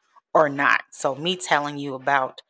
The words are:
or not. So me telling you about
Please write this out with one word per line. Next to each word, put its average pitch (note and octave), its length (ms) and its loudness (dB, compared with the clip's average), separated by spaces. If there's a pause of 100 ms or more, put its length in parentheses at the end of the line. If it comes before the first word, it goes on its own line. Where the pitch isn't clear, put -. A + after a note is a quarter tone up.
(340)
or D#3 140 6
not. C#3 420 2
So C#3 240 -4
me E3+ 220 -4
telling D3 420 0
you C#3+ 160 -8
about C3 560 -2